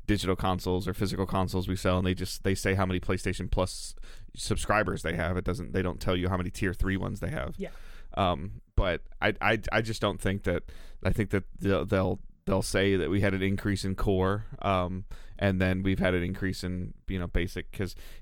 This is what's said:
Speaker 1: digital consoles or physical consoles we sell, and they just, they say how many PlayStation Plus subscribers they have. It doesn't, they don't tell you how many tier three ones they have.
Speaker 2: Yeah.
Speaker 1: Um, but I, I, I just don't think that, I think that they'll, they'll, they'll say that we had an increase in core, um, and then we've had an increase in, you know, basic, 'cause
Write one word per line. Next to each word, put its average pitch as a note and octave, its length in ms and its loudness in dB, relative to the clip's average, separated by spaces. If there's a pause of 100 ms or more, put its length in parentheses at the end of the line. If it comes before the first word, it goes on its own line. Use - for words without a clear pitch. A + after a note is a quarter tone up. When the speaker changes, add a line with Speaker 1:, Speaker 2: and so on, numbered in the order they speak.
Speaker 1:
digital F#2+ 280 4
consoles F#2 540 0
or G#2+ 60 -2
physical F#2+ 320 0
consoles F#2+ 420 0
we F#2 80 0
sell, F#2 220 2
and F#2 80 2
they F#2 80 4
just, - 280 -6
they G2 140 2
say F#2+ 180 2
how F#2+ 120 2
many F#2 120 0
PlayStation F#2 500 -2
Plus - 460 0 (400)
subscribers - 680 2
they E2 120 0
have. F2 220 0
It F2+ 80 -2
doesn't, F2+ 280 -2
they F#2+ 100 2
don't F2+ 180 -2
tell F#2 160 2
you F2+ 140 2
how F#2+ 80 0
many F2+ 120 -2
tier F#2 240 -2
three F#2+ 220 0
ones F#2+ 240 -4
they - 100 -4
have. - 280 -4
Speaker 2:
Yeah. F#3 100 -6 (480)
Speaker 1:
Um, F#2 460 0 (120)
but F2+ 280 2 (180)
I, G#2+ 200 4
I, G#2+ 200 2 (100)
I A2+ 120 2
just A2 180 -4
don't G#2 200 0
think F#2+ 240 0
that, F2 200 0 (400)
I F#2+ 80 4
think G#2 180 2
that G2 140 2 (160)
they'll, F#2+ 240 4
they'll, F#2+ 340 2 (280)
they'll F#2+ 160 2
say G2 340 4
that D#2+ 140 2
we G2 100 4
had G2 140 4
an F#2+ 80 0
increase G2 420 0
in F#2+ 100 0
core, G2 520 2 (160)
um, F#2 420 0 (340)
and G2 220 4
then F#2 220 2
we've F#2+ 180 2
had F#2 140 4
an F2 100 2
increase F#2 400 -4
in, F2+ 300 -6 (120)
you F#2+ 140 -4
know, F2 80 -4
basic, F2 420 -2
'cause F#2 240 -4 (280)